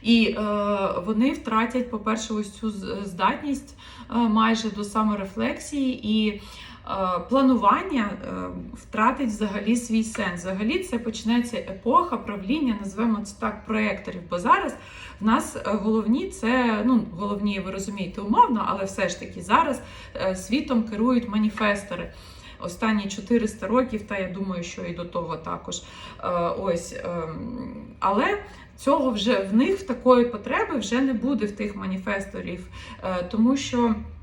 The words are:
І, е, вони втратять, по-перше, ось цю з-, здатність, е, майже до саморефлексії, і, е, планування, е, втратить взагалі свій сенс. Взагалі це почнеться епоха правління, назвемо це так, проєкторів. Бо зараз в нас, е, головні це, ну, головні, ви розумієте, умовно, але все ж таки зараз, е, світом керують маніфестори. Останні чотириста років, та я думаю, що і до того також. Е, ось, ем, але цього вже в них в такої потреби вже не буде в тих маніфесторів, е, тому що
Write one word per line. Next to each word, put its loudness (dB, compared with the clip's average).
І, 6
е, 0
вони 4
втратять, 0
по-перше, -2
ось -4
цю -6
з-, -6
здатність, -2
е, 0
майже 4
до -6
саморефлексії, -2
і, 4
е, -6
планування, 4
е, -8
втратить 0
взагалі 0
свій 0
сенс. -4
Взагалі -2
це -4
почнеться 0
епоха 2
правління, -2
назвемо 0
це -12
так, -4
проєкторів. -2
Бо -2
зараз 4
в 0
нас, 2
е, -8
головні 2
це, 2
ну, 6
головні, -2
ви -6
розумієте, -6
умовно, 4
але -2
все -2
ж -6
таки -12
зараз, 2
е, 0
світом 0
керують 2
маніфестори. 0
Останні 0
чотириста 0
років, 2
та -6
я -2
думаю, -4
що -10
і -6
до -8
того -6
також. -8
Е, -10
ось, -2
ем, -6
але 2
цього 4
вже 2
в 2
них 6
в -10
такої 6
потреби -2
вже 0
не 2
буде 0
в -2
тих -4
маніфесторів, -6
е, -2
тому 4
що 2